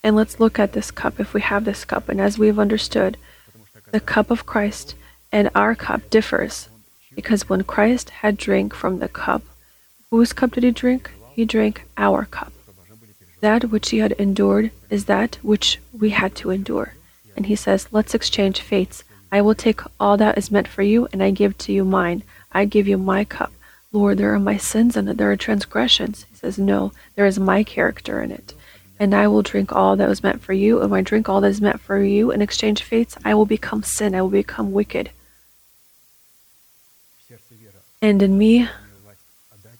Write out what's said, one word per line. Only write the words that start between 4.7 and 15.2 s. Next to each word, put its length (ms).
and 240
our 200
cup 340
differs, 580
because 320
when 160
Christ 460
had 260
drank 380
from 260
the 80
cup, 360
whose 220
cup 180
did 120
he 80
drink? 400
He 120
drank 400
our 280
cup. 260
That 240
which 260
he 80
had 140
endured 580
is 160
that 380